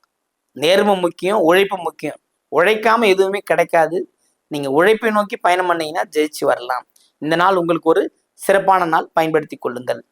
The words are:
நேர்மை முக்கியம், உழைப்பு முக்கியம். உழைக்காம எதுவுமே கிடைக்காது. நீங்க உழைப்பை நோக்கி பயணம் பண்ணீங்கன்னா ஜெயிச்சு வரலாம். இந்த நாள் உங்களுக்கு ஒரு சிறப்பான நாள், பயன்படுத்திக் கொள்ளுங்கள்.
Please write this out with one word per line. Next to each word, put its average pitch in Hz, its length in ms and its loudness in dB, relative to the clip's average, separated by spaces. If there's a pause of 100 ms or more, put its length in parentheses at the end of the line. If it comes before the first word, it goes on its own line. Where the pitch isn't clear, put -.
(520)
நேர்மை 190 480 0
முக்கியம், 180 400 -2
உழைப்பு 190 380 2
முக்கியம். 160 400 -10 (380)
உழைக்காம 220 500 2
எதுவுமே 190 340 2
கிடைக்காது. 170 720 0 (380)
நீங்க 143 220 -6
உழைப்பை 202 400 2
நோக்கி 208 280 -2
பயணம் 180 300 0
பண்ணீங்கன்னா 170 480 -4
ஜெயிச்சு 151 300 -2
வரலாம். 123 420 -4 (300)
இந்த 156 180 -4
நாள் 180 200 2
உங்களுக்கு 165 340 0
ஒரு 202 240 0 (200)
சிறப்பான 190 520 2
நாள், 165 280 -2
பயன்படுத்திக் 160 480 -2
கொள்ளுங்கள். 123 500 -8